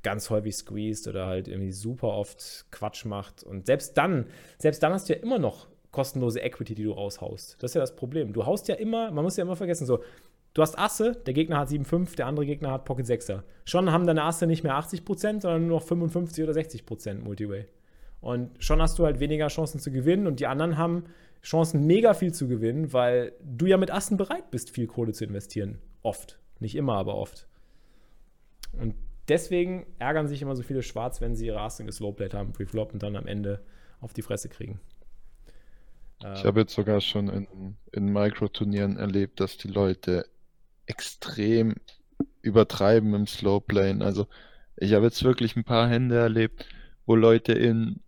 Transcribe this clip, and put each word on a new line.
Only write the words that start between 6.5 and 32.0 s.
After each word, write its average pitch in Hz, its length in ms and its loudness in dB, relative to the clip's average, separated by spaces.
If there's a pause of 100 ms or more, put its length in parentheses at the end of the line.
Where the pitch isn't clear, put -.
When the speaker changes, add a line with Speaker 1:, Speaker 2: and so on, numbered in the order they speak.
Speaker 1:
die 107 100 -6
du 104 80 -2
raushaust. - 680 -10
Das 127 120 -6
ist - 20 -14
ja 156 80 2
das 127 140 -6
Problem. 127 360 -4
Du 107 140 -2
haust 202 220 -2
ja 190 80 0
immer, 226 340 -4
man 151 140 -2
muss 185 120 -2
ja 185 80 -2
immer 180 120 -4
vergessen, 170 280 -2
so, 123 180 2 (520)
du 156 80 4
hast 156 160 2
Asse, 214 380 0 (100)
der 131 80 -2
Gegner 160 240 2
hat 139 100 -2
sieben 143 160 -2
fünf, 170 320 0
der 127 100 -2
andere 147 200 -2
Gegner 143 260 -4
hat 135 140 -6
Pocket 127 200 -4
Sechser. 113 380 -2 (220)
Schon 180 260 2
haben 175 140 4
deine 156 160 4
Asse 165 240 0
nicht 160 160 2
mehr 139 140 0
achtzig 160 280 -6
Prozent, 208 380 -2
sondern 165 240 2
nur 165 140 2
noch 160 60 -14
fünfundfünfzig 170 580 0
oder 156 100 0
sechzig 160 320 -4
Prozent 104 360 -8
Multiway. 101 440 -6 (560)
Und 123 360 -4
schon 156 220 4
hast 160 180 4
du 170 60 6
halt 139 160 2
weniger 151 280 0
Chancen 147 320 -4
zu 147 100 -6
gewinnen 160 360 2
und 139 140 -2
die 135 60 0
anderen 147 320 0
haben 170 260 0 (380)
Chancen, 160 440 2
mega 208 280 8
viel 175 180 0
zu 131 160 -4
gewinnen, 127 460 -2
weil 123 380 2 (100)
du 139 240 -2
ja 190 100 8
mit 185 140 2
Assen 196 260 -2
bereit 240 340 -4
bist, - 200 -6
viel 117 160 -2
Kohle 113 260 -4
zu 107 120 -6
investieren. 101 520 -6 (260)
Oft. - 360 -6 (200)
Nicht 110 160 -6
immer, 135 200 0
aber 101 220 -2
oft. - 320 -10 (1200)
Und 113 220 -4 (340)
deswegen 180 580 0 (140)
ärgern 151 280 0
sich 143 140 -6
immer 139 140 -4
so 123 60 -6
viele 131 200 -4
Schwarz, 123 380 -6
wenn 113 140 -2
sie 113 120 -4
ihre 107 140 -4
Asse 110 240 -8
geslowplayed 101 500 -6